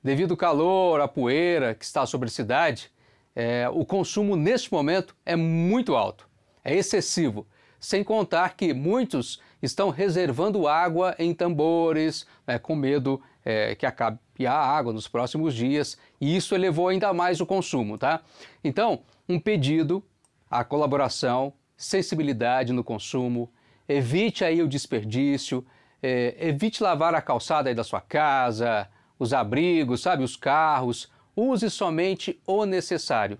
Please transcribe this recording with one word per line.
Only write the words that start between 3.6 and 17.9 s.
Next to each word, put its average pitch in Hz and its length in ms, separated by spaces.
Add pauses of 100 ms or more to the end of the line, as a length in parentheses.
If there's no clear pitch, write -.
o 160 160
consumo 202 520
neste 185 360
momento 165 520
é 170 100
muito 165 640
alto, - 320 (340)
é 131 120
excessivo. 170 720 (340)
Sem 196 240
contar 185 520
que 180 180
muitos 156 680 (220)
estão 185 280
reservando 170 760
água 170 500
em 170 160
tambores, 160 920 (200)
né, 120 120
com 156 180
medo, 135 440 (240)
é, 110 300
que - 120
acabe 117 320 (280)
a 123 60
água 139 400
nos 110 160
próximos 143 460
dias, 135 440 (220)
e 147 160
isso - 180
elevou 180 340
ainda 190 240
mais 175 280
o 175 60
consumo, 135 520